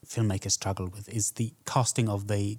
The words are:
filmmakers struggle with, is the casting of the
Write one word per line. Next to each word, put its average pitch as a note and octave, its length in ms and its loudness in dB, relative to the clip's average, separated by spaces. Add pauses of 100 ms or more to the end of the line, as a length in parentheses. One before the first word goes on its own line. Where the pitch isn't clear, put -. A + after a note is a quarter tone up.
filmmakers G2+ 460 0
struggle G2 360 0
with, G2+ 220 -12
is G2+ 220 -2
the A2+ 200 -2 (140)
casting - 420 2
of G2+ 200 0
the G#2 300 0